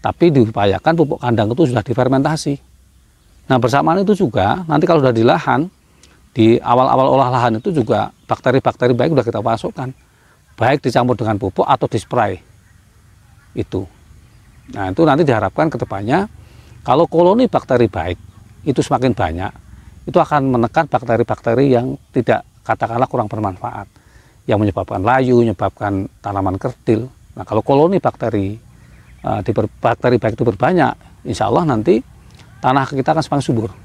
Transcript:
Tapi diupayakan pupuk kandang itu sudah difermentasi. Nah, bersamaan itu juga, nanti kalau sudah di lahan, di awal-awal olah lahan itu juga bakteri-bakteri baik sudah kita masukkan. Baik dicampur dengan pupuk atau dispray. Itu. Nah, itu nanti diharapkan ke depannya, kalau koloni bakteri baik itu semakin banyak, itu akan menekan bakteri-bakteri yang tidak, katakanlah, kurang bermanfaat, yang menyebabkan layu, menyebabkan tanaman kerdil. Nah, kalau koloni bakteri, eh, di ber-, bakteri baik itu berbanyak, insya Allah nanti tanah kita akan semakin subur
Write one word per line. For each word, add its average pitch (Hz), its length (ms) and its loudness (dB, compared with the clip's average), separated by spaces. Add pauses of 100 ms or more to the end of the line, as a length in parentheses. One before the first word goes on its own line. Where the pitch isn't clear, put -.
Tapi - 280 2
diupayakan 110 640 0
pupuk 151 280 0
kandang 113 280 0
itu 135 200 0
sudah 120 120 -2
difermentasi. 135 720 -2 (920)
Nah, 131 80 2
bersamaan 143 480 2
itu 214 80 2
juga, 135 560 0
nanti 156 160 2
kalau 165 160 4
sudah 127 140 2
di 113 100 2
lahan, 147 420 2 (720)
di 113 240 4
awal-awal 127 560 2
olah 127 160 2
lahan 120 260 0
itu 202 140 -4
juga 110 400 -2 (160)
bakteri-bakteri 127 640 0
baik 135 240 0
sudah 117 80 2
kita 110 160 -4
masukkan. 123 480 -4 (640)
Baik 135 320 0
dicampur 123 320 0
dengan 107 240 -2
pupuk 101 240 -2
atau 139 240 0
dispray. 104 480 -2 (1200)
Itu. 98 320 -6 (880)
Nah, 95 160 -4
itu 127 80 -4
nanti 156 240 4
diharapkan 123 480 0
ke 123 80 -8
depannya, 123 480 -4 (560)
kalau 147 240 2
koloni 185 400 4
bakteri 120 400 0
baik 90 320 -6 (480)
itu - 160 0
semakin 123 320 0
banyak, 90 360 -4 (520)
itu 156 160 0
akan 139 320 0
menekan 123 320 0
bakteri-bakteri 120 880 0
yang 127 240 0 (160)
tidak, 120 320 0 (240)
katakanlah, 117 400 -2
kurang 113 240 -4
bermanfaat, 104 560 -8 (560)
yang 104 160 0
menyebabkan 101 400 -2
layu, 123 400 2
menyebabkan 101 640 -2 (160)
tanaman 95 400 -4
kerdil. 120 480 -2 (240)
Nah, 98 160 -14
kalau 107 160 0
koloni 156 320 4
bakteri, 110 640 -4 (640)
eh, 104 160 -4
di 101 160 -4
ber-, 107 240 -2
bakteri 117 400 0
baik 113 160 -2
itu 123 80 -2
berbanyak, 127 800 -2
insya 104 240 -4
Allah 160 160 0
nanti 143 320 2 (600)
tanah 131 320 0
kita 139 240 -2
akan 156 100 0
semakin 147 200 -2
subur 110 260 -2 (140)